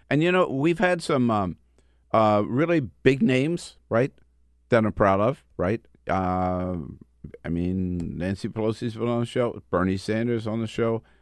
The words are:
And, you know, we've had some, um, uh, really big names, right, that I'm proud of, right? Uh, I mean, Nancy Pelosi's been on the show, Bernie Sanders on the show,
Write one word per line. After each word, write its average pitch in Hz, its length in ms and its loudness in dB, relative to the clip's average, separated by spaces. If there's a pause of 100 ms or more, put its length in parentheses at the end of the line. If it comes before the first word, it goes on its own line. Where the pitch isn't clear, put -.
And, 143 140 2
you 180 80 2
know, 185 160 2
we've 151 320 0
had 180 240 0
some, 127 260 2
um, 101 280 -2 (560)
uh, 107 340 4
really 160 320 0
big 131 420 0
names, 143 540 0 (140)
right, 127 240 2 (560)
that 113 160 4
I'm 101 80 -2
proud 98 260 4
of, 120 240 0 (140)
right? 95 240 0 (280)
Uh, 92 680 -2 (680)
I 80 40 -6
mean, 87 680 -2
Nancy 95 320 -4
Pelosi's 110 460 -4
been 113 120 -4
on 120 140 0
the 117 40 -2
show, 120 440 -4
Bernie 92 280 2
Sanders 113 500 -2
on 110 140 -4
the 113 60 -4
show, 113 360 -2 (180)